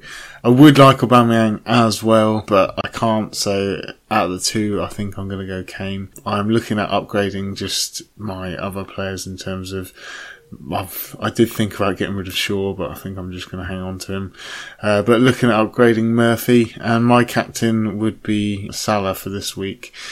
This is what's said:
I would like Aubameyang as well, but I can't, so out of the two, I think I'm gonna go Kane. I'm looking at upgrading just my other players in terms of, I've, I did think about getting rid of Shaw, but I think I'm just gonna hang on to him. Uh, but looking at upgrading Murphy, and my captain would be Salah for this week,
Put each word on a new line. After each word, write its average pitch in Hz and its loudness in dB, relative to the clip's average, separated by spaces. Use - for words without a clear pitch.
I 120 4
would 135 10
like 135 8
Aubameyang 113 4
as 113 2
well, 110 4
but 98 2
I - -6
can't, 110 -2
so 98 -2
out 107 2
of 90 -4
the 90 -6
two, 104 -2
I 87 -4
think 101 -8
I'm 98 -8
gonna 95 -8
go 92 -8
Kane. 98 -8
I'm 104 -2
looking 113 0
at 101 -2
upgrading 98 -2
just - -6
my 92 -8
other 95 -8
players 95 -8
in 95 -10
terms 92 -8
of, 92 -8
I've, - -8
I 107 -2
did 117 2
think 107 -4
about 98 0
getting 98 -4
rid 95 -6
of 95 -10
Shaw, 98 -2
but 92 -6
I 90 -12
think 95 -10
I'm 92 -10
just 90 -12
gonna 92 -8
hang 92 -8
on 92 -8
to - -10
him. 98 -8
Uh, 104 2
but 117 4
looking 123 4
at 110 2
upgrading 110 4
Murphy, 117 2
and 117 0
my 120 6
captain 110 -2
would 107 -2
be 104 -2
Salah 98 -2
for - -10
this 98 -8
week, 98 -8